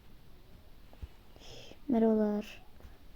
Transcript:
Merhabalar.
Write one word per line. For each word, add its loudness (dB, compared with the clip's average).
Merhabalar. 4